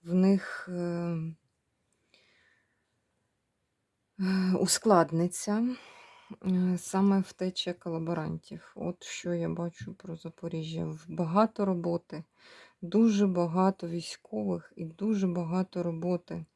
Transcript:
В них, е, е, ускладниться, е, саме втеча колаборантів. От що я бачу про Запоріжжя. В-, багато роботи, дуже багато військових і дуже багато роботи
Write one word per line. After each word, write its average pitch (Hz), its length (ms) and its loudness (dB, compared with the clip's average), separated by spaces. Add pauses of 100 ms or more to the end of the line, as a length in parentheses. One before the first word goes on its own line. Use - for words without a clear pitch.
В 170 120 -4
них, 190 540 2
е, 175 480 -4 (3000)
е, 185 400 2
ускладниться, 196 1160 2 (720)
е, 180 320 2
саме 196 420 4
втеча 185 520 -4
колаборантів. 165 1000 -6
От 180 300 -8
що - 300 -6
я 165 140 -2
бачу 170 460 -6
про 165 220 -12
Запоріжжя. 165 680 -8
В-, 160 240 -8
багато 180 560 0
роботи, 170 600 -4 (580)
дуже 202 440 4
багато 175 600 2
військових 175 880 -6
і 175 80 -8
дуже 196 420 0
багато 175 560 -2
роботи 170 640 -4 (120)